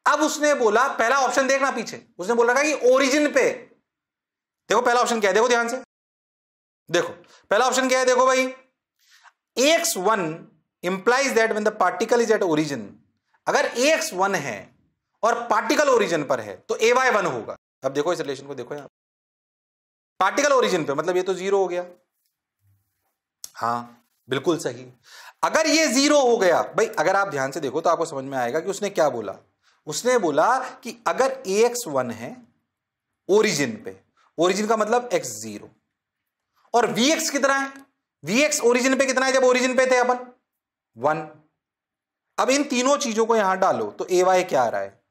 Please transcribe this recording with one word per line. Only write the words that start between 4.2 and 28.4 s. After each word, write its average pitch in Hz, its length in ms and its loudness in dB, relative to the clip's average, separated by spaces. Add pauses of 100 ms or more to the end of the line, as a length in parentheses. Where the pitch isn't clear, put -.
देखो 202 140 4
पहला 247 180 2
ऑप्शन 226 200 0
क्या 196 100 2
है, 185 40 -2
देखो 226 140 4
ध्यान 233 200 2
से, 254 140 -6 (1040)
देखो 165 240 -2 (380)
पहला 220 160 4
ऑप्शन 254 220 0
क्या 254 100 2
है, 254 80 0
देखो 254 200 4
भाई, 262 200 2 (1120)
A 269 140 4
X 330 320 0
one 202 240 0 (580)
implies 233 480 0
that 220 220 2
when 214 100 -4
the 208 140 0
particle 220 480 0
is 214 100 2
at 208 80 -4
origin, 151 420 -2 (600)
अगर 254 220 0
ए 269 260 0
एक्स - 200 -4
वन 190 220 -2
है 113 340 -8 (520)
और 233 120 2 (140)
पार्टिकल 233 400 2
ओरिजिन 185 360 2
पर 127 160 -2
है 104 140 -12 (140)
तो 220 80 -4
ए 226 160 2
वाई 254 180 2
वन 202 160 0
होगा। 117 300 -6 (280)
अब 135 80 -2
देखो 147 200 -2
इस 156 80 -4
रिलेशन 139 260 -10
को 139 80 -14
देखो 127 200 -12
यहां, 143 120 -14 (1300)
पार्टिकल 208 320 2
ओरिजिन 190 320 0
पे, 139 100 -4
मतलब 165 220 -2
ये 185 60 0
तो 190 120 -4
ज़ीरो 196 240 -2
हो 190 100 2
गया। 175 160 -6 (1700)
हाँ 120 520 -8 (220)
बिल्कुल 139 300 -2
सही, 127 280 -10 (560)
अगर 240 240 2
ये 311 220 4
ज़ीरो 277 320 4
हो 240 160 4
गया 165 260 4 (140)
भाई, 214 120 2
अगर 185 280 0
आप 196 120 0
ध्यान 135 240 -4
से 170 80 -8
देखो 139 200 -4
तो 175 100 2
आपको 165 160 0
समझ 139 180 -10
में 139 140 -8
आएगा 123 220 -2